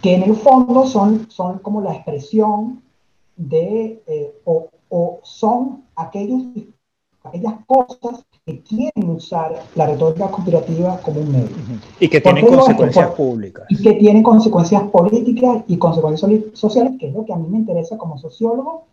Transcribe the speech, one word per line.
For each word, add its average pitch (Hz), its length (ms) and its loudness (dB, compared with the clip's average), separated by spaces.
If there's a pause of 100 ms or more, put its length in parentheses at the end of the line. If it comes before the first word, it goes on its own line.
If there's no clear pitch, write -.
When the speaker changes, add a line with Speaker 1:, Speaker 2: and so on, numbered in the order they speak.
Speaker 1:
que 180 120 4
en 185 100 2
el 220 120 2
fondo 262 500 4
son, 220 440 0
son 185 300 -8
como 208 200 -6
la 180 140 -6
expresión 214 880 -4 (520)
de, 185 720 -4
eh, 147 280 -8 (100)
o, 165 240 -2 (220)
o 175 320 -4
son 247 640 -4 (120)
aquellos, 214 460 -6 (840)
aquellas 202 300 -10 (120)
cosas 247 580 -4 (220)
que 131 140 -12
quieren 214 480 -6
usar 165 500 -8 (160)
la 160 120 0
retórica 160 440 -2
conspirativa 175 720 -2
como 151 200 -6
un 151 120 -4
medio. 127 140 0
Speaker 2:
Ujú. 110 340 -12 (180)
Y 170 120 2
que 156 100 4
Speaker 1:
¿Por - 140 4
Speaker 2:
tienen - 100 2
Speaker 1:
qué 233 60 8
digo 262 100 6
esto? 262 60 6
Speaker 2:
consecuencias 180 400 4
Speaker 1:
Por-, - 100 -6
Speaker 2:
públicas. 117 540 -6
Speaker 1:
y 196 120 0
que 214 120 6
tienen 208 280 6
consecuencias 214 680 4
políticas 233 760 2
y 175 120 -2
consecuencias 160 420 0
soli-, 214 320 0
sociales, 254 480 0
que 151 80 -10
es 135 60 -10
lo 220 100 -6
que 214 80 -10
a 175 40 -6
mí 165 120 -8
me 208 100 -4
interesa 202 380 -4
como 160 220 -12
sociólogo 254 760 -6